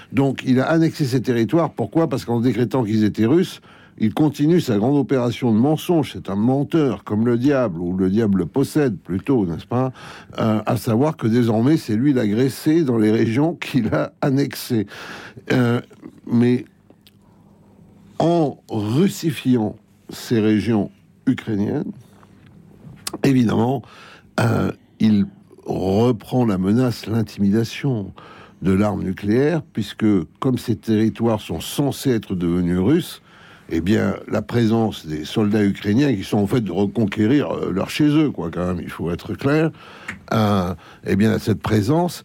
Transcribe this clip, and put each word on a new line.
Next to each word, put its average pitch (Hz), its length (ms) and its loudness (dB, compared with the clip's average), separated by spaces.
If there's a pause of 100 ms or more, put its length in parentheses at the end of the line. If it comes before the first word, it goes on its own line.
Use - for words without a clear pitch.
(100)
Donc, 135 360 0
il 127 120 4
a 131 60 2
annexé 160 400 0
ces 127 160 0
territoires. 117 500 0
Pourquoi ? 156 380 -2
Parce 131 160 -4
qu'en 120 160 0
décrétant 120 420 0
qu'ils 107 220 2
étaient 107 220 2
russes, 165 340 2 (380)
il 110 160 0
continue 156 440 2
sa 113 200 0
grande 127 180 2
opération 120 560 0
de 104 60 4
mensonge. 151 560 0
C'est 92 160 -10
un 95 40 -4
menteur, 131 680 0
comme 110 220 0
le 120 100 2
diable, 123 420 2
ou 90 160 -4
le 92 140 2
diable 101 300 2
le 87 80 0
possède 135 520 0
plutôt, 101 460 0
n'est-ce 85 220 -6
pas ? 127 260 -2 (460)
Euh, 107 260 0
à 120 140 -2
savoir 135 400 0
que 131 80 -4
désormais, 117 500 2
c'est 117 180 -4
lui 135 200 2
l'agressé 127 720 0
dans 127 120 0
les 107 140 4
régions 113 440 2
qu'il - 400 -2
a 151 180 -4 (100)
annexées. 131 640 -2 (640)
Euh, 123 300 2 (440)
mais 120 380 2 (1500)
en 160 380 2 (140)
russifiant 120 1040 0 (320)
ces - 320 -2
régions 104 500 2 (360)
ukrainiennes, 110 680 -2 (1300)
évidemment, 123 580 2 (580)
euh, 98 320 0 (280)
il 107 260 4 (400)
reprend 117 800 0
la 101 100 0
menace, 113 500 0
l'intimidation 107 1080 -2 (480)
de 90 100 0
l'arme 95 300 0
nucléaire, 113 580 0
puisque - 460 -6 (320)
comme 127 180 0
ces 110 200 -4
territoires 110 680 0
sont 82 180 -8
censés 135 520 -2
être 107 220 -4
devenus 87 440 0
russes, 143 420 0 (480)
eh 80 140 -2
bien, 101 320 0 (120)
la 107 140 -2
présence 113 640 0
des 76 220 -8
soldats 107 360 0
ukrainiens, 104 520 0
qui 98 100 -6
sont 113 140 -2
en 101 80 2
fait 120 160 0
de 95 100 -6
reconquérir, 101 800 0
euh, 82 200 -4
leur 92 200 -4
chez 151 180 2
eux, 147 220 2
quoi, 85 200 -6
quand 85 140 -4
même, 90 160 -4
il 69 80 -10
faut 78 220 -6
être 87 240 -6
clair, 156 360 0 (600)
euh, 101 420 0 (320)
eh 98 100 0
bien, 104 220 2
cette - 220 -2
présence 120 640 0